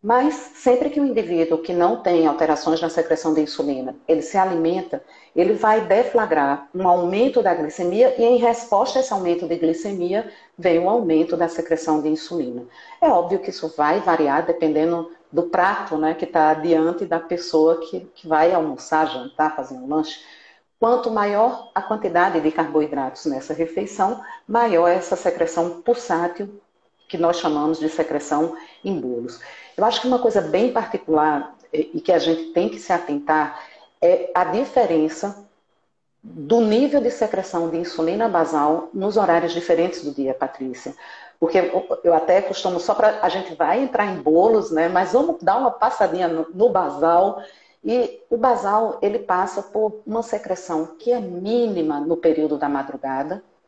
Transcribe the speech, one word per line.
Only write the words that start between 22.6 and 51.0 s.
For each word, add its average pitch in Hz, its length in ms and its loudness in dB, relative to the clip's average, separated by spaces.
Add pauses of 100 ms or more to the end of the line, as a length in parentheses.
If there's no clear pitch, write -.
nessa 135 260 -6
refeição, 196 680 -4 (260)
maior 202 420 2
essa 180 280 0
secreção 170 680 -2
pulsátil, 202 800 -2 (480)
que - 80 -10
nós 170 220 2
chamamos 156 400 0
de 156 100 -2
secreção 165 680 -2 (280)
em 190 140 -4
bolos. 123 420 -8 (360)
Eu 190 80 0
acho 233 160 0
que 247 60 -4
uma 254 120 2
coisa 226 220 2
bem 180 320 0
particular, 156 840 0 (160)
eh, 156 220 -2
e 165 60 -4
que 185 120 2
a 165 60 6
gente 165 340 -2
tem 180 160 2
que - 100 -8
se - 140 -4
atentar, 151 680 -2 (400)
é 175 340 4
a 180 100 4
diferença 196 1040 0 (760)
do 170 380 0
nível 254 400 2
de 240 100 0
secreção 185 600 -4
de 160 60 -4
insulina 175 520 -2
basal 156 640 0
nos 202 240 -2
horários 170 360 2
diferentes 170 520 -4
do 147 80 -6
dia, 131 220 -4
Patrícia. 131 600 -8 (440)
Porque 165 200 2
eu, 180 440 -2
eu 170 120 4
até 180 280 4
costumo, 180 380 -4
só 202 140 0
pra, 214 280 2
a 180 60 2
gente 185 260 -6
vai 170 260 0
entrar 226 260 0
em 190 140 -6
bolos, 175 500 4
né? 160 180 0
Mas 185 240 0
vamos 294 280 2
dar 190 180 2
uma 262 120 2
passadinha 185 560 0
no, 160 260 -2
no 202 180 4
basal. 170 680 2 (440)
E 233 440 0
o 233 80 0
basal, 220 640 0
ele 208 200 0
passa 190 420 -2
por 214 420 -4
uma 220 180 -4
secreção 175 760 -6
que 240 140 0